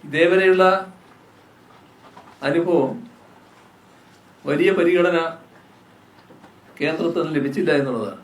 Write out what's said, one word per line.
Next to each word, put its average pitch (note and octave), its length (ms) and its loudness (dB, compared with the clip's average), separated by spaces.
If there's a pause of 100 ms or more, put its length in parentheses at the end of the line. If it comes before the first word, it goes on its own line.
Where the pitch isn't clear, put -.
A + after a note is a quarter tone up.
ഇതേവരെയുള്ള F#3 560 2 (1800)
അനുഭവം E3 440 0 (1600)
വലിയ D#3 280 2
പരിഗണന E3+ 400 2 (1600)
കേന്ദ്രത്തിൽ E3 420 -2
നിന്ന് D3+ 160 -4
ലഭിച്ചില്ല C3+ 420 -2
എന്നുള്ളതാണ്. A#2 440 -6